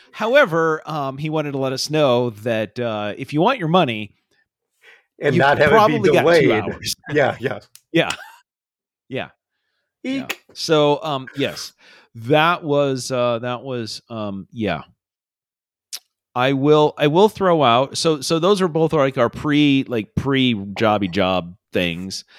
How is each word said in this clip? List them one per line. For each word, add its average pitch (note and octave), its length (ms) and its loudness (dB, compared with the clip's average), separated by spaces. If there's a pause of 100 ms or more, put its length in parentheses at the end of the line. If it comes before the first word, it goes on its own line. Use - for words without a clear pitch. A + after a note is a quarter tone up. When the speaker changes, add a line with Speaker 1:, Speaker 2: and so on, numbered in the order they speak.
(120)
Speaker 1:
However, E3+ 720 2
um, C#3 320 -6
he D#3 120 -6
wanted D3+ 240 -4
to C#3 40 -4
let C3 140 -2
us C3+ 180 -6
know B2+ 420 2
that, A2 480 -4
uh, G#2+ 380 -6
if C3 140 -12
you D3 100 0
want B3 180 2
your D#3+ 100 -4
money, B2 440 0 (1080)
Speaker 2:
And C#3+ 140 2
Speaker 1:
you've A#2+ 40 4
Speaker 2:
not C#3 180 4
have D3 140 4
it G#3 160 6
be C3 120 0
Speaker 1:
probably D3+ 120 4
got D3+ 240 4
two D#3+ 60 6
Speaker 2:
delayed. B2 100 4
Speaker 1:
hours. F#2+ 520 -4
<laughs> D#3 100 -10
Speaker 2:
Yeah, C3 260 0
yeah. A2 200 -6 (340)
Speaker 1:
Yeah. D3+ 160 4 (1000)
Yeah. G#2+ 200 -8 (760)
Yeah. C4 200 -6
Speaker 2:
Eek. - 200 -12 (100)
Speaker 1:
So, D3 500 0
um, C3+ 240 -8 (100)
yes, A2 360 -6 (420)
that D3+ 480 0
was, C#3+ 480 -2
uh, A#2+ 280 -2
that B2 240 -8
was, A#2+ 460 -10
um, G#2 420 -10
yeah. F#2+ 320 -4 (1500)
I C3 180 0
will, D3+ 440 4
I D3 100 2
will F#3 220 4
throw F3 340 0
out. B2 340 2
So, D#3 240 0
so E3 180 -2
those F#3 220 2
are F#3 60 2
both, D#3+ 260 0
like, C#3 240 0
our A#2 120 2
pre, C#3+ 580 2
like, A2 280 -6
pre-jobby G#2+ 960 0
job F#2 440 -2 (160)
things. F2+ 540 -4 (140)